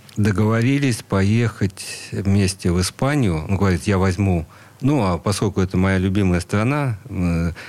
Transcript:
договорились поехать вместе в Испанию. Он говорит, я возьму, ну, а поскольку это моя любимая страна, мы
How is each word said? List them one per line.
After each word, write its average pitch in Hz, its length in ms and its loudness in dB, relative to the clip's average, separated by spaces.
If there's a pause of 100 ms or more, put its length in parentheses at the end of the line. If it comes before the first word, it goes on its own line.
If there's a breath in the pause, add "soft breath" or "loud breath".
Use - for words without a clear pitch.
(160 loud breath)
договорились 113 840 0
поехать 104 840 0 (280)
вместе 98 600 0
в 90 80 2
Испанию. 104 680 0
Он 98 80 0
говорит, 92 300 0
я 101 120 2
возьму, 92 480 0 (340 loud breath)
ну, 135 240 2
а 90 140 0
поскольку 101 420 -2
это 92 160 0
моя 95 220 2
любимая 95 420 2
страна, 120 580 -2 (100)
мы 85 460 -2 (140 loud breath)